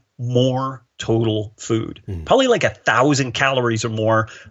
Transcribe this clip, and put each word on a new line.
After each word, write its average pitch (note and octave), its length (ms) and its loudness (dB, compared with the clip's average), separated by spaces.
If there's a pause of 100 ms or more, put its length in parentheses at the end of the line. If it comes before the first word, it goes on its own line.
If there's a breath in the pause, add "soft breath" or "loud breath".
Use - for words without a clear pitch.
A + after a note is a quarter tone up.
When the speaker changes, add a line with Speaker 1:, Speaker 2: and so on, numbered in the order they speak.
(180)
Speaker 1:
more B2+ 680 0 (140)
total A2 600 -2
food, - 520 -6
Speaker 2:
Mm. E2+ 160 -10
Speaker 1:
probably C4 220 4
like A3 180 2
a G2 60 2
thousand C3 600 0
calories B2 540 0
or A#2+ 40 -2
more A2 380 0 (240 loud breath)